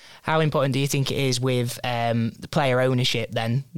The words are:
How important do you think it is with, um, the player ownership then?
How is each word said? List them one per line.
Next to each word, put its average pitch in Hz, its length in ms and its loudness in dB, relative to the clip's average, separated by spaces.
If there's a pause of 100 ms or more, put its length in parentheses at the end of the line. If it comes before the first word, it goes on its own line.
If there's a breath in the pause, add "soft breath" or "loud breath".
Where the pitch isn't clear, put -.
(240 loud breath)
How 160 180 2
important 139 320 2
do 135 60 0
you 139 80 0
think 139 240 0
it - 60 -2
is 131 220 0
with, 123 440 0
um, 117 560 0
the - 80 -16
player 131 340 2
ownership 123 500 0
then? 117 320 -2 (140)